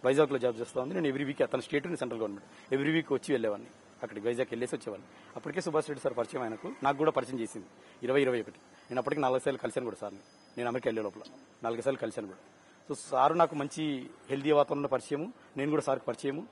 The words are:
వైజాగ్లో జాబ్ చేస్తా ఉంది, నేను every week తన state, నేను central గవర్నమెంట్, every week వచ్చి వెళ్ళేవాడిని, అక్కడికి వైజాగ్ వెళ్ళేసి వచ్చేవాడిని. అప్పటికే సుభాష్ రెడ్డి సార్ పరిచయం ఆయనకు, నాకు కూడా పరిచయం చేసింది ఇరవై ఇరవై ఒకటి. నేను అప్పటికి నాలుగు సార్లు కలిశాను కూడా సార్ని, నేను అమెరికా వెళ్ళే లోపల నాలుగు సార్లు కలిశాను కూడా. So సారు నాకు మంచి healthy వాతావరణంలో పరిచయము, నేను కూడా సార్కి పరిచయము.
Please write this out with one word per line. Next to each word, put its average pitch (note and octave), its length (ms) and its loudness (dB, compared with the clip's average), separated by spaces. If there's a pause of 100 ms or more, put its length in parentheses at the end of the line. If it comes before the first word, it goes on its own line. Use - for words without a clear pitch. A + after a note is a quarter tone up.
వైజాగ్లో C3+ 340 6
జాబ్ A#2 220 0
చేస్తా A#2+ 200 -4
ఉంది, C#3 140 -4
నేను D3+ 220 0
every C#3 140 -2
week C#3 160 2
తన C3+ 140 -2
state, C#3+ 260 -2
నేను D3 100 -4
central A#2+ 240 -4
గవర్నమెంట్, G#2 540 -6
every C#3+ 220 2
week D#3 180 0
వచ్చి C3+ 180 -2
వెళ్ళేవాడిని, A2 360 0 (340)
అక్కడికి G#2 240 -6
వైజాగ్ A#2+ 240 0
వెళ్ళేసి A#2+ 240 -4
వచ్చేవాడిని. G#2 340 -10 (280)
అప్పటికే D3 240 -6
సుభాష్ D#3 280 0
రెడ్డి C#3+ 140 -8
సార్ C3 160 -2
పరిచయం B2 240 -4
ఆయనకు, A2+ 300 -6 (100)
నాకు C#3 160 2
కూడా D#3 120 4
పరిచయం B2+ 300 -2
చేసింది G#2 260 -6 (360)
ఇరవై C3 200 4
ఇరవై B2+ 180 2
ఒకటి. - 160 -10 (340)
నేను B2 80 0
అప్పటికి C#3+ 240 0
నాలుగు C3 160 4
సార్లు C3 200 0
కలిశాను B2+ 260 -2
కూడా A2+ 160 -4
సార్ని, G2 180 -8 (380)
నేను A#2+ 120 -2
అమెరికా A#2+ 200 0
వెళ్ళే A2+ 140 0
లోపల G#2 180 -6 (440)
నాలుగు A#2 160 -2
సార్లు C3 180 0
కలిశాను A2+ 280 -4
కూడా. F#2 120 -14 (520)
So C#3+ 100 -6 (100)
సారు C#3 240 6
నాకు E3+ 200 6
మంచి C#3+ 520 -2 (240)
healthy C#3 220 2
వాతావరణంలో C#3+ 360 6
పరిచయము, D3 440 -2 (240)
నేను C#3+ 140 0
కూడా D3+ 120 4
సార్కి C3+ 220 0
పరిచయము. C#3 480 -4